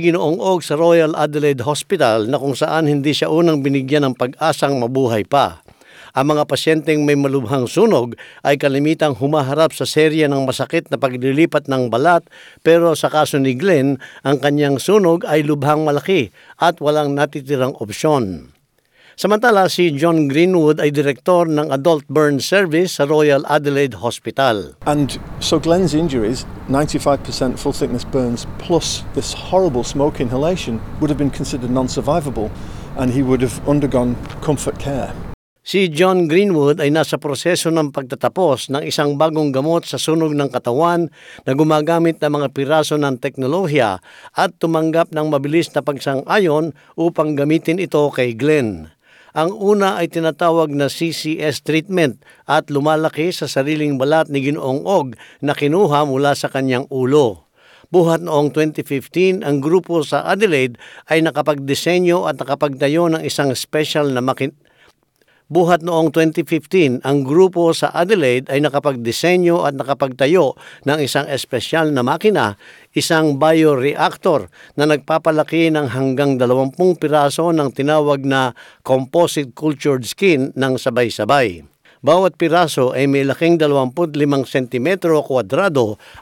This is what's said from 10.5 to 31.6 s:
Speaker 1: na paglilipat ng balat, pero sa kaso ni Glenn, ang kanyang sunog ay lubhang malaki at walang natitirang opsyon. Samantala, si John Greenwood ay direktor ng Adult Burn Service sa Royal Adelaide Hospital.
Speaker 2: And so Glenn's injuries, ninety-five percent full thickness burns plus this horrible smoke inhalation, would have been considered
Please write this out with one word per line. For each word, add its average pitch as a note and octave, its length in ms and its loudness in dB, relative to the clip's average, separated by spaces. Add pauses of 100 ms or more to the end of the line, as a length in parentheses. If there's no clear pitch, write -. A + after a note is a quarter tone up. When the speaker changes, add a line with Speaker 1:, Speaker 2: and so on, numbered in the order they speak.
Speaker 1:
na - 80 -2
paglilipat C3+ 640 0
ng C3 240 -2
balat, D#3+ 320 2 (400)
pero E3 320 4
sa C#3 160 -2
kaso D3+ 320 0
ni C3 160 0
Glenn, C#3+ 400 2 (240)
ang C#3 160 0
kanyang C#3+ 400 0
sunog F3+ 480 2
ay D#3 160 0
lubhang D3+ 400 0
malaki D3 480 -2 (320)
at E3 160 2
walang D3 400 0
natitirang C#3+ 640 -2
opsyon. G#2 720 -2 (600)
Samantala, G#3+ 560 2
si E3+ 240 0
John D#3+ 320 2
Greenwood D#3 480 2
ay D3 160 0
direktor D3+ 560 2
ng D3+ 240 0
Adult C#3+ 320 0
Burn D3 320 2
Service F3 640 0
sa C#3+ 80 2
Royal D3 400 2
Adelaide C#3+ 560 0
Hospital. A2+ 800 -2
Speaker 2:
And D3 240 0 (320)
so - 160 0
Glenn's E3 400 2
injuries, C3 480 -2 (240)
ninety-five C#3 560 0
percent B2+ 320 -4
full C#3+ 160 -4
thickness B2 320 -4
burns A#2+ 400 -4 (160)
plus - 560 -2
this - 160 -4
horrible E3 560 0
smoke D3 320 -2
inhalation, C3 640 -2 (160)
would D3+ 80 0
have D3 80 -2
been C#3 160 -2
considered B2+ 400 -6